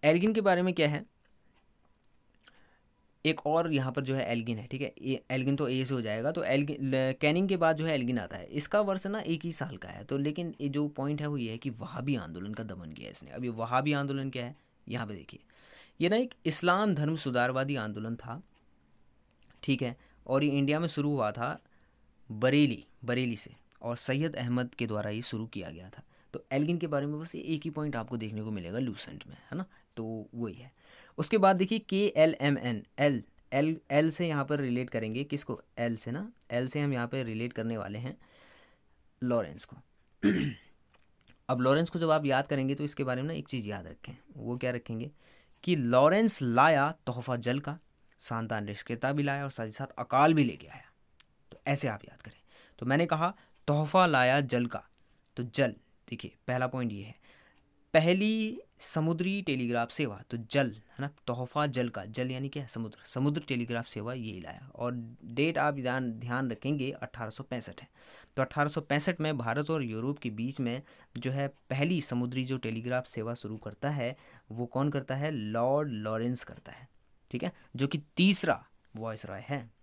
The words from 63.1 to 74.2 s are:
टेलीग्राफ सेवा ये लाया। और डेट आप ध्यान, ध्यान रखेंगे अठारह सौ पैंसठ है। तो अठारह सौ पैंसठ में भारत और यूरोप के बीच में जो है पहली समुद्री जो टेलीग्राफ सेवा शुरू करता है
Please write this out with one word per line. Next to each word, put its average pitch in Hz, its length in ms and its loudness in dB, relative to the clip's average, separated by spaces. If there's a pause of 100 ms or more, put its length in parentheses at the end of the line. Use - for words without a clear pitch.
टेलीग्राफ 120 400 -2
सेवा 110 260 -6
ये 110 280 -6
लाया। 135 340 -14
और 120 400 -6 (100)
डेट 147 320 2
आप 147 160 4
ध्यान, 127 380 0
ध्यान 120 400 -2
रखेंगे 135 400 -2
अठारह - 380 -8
सौ 131 140 -6
पैंसठ 113 380 -6
है। - 80 -20 (460)
तो 135 60 0
अठारह 147 280 2
सौ 147 120 0
पैंसठ 147 400 0
में 156 160 0
भारत 123 320 -2
और 160 140 0
यूरोप 120 360 -2
के 123 100 -4
बीच 113 300 -4
में 127 220 -2 (360)
जो 127 140 -4
है 139 160 -2
पहली 147 540 0
समुद्री 123 420 -2
जो 131 140 -2
टेलीग्राफ 123 480 -2
सेवा 117 280 -4
शुरू 110 240 -6
करता 107 320 -6
है 127 280 -2 (340)